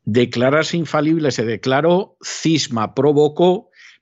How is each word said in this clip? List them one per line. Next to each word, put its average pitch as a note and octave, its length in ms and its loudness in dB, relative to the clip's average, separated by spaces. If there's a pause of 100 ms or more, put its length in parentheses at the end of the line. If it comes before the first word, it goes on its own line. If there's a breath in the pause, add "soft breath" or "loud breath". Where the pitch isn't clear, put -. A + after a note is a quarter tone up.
Declararse B2 760 0
infalible D3+ 540 0
se A2+ 140 -2
declaró, C#3+ 760 0
cisma A#2 720 -4
provocó, D3 760 2 (320 loud breath)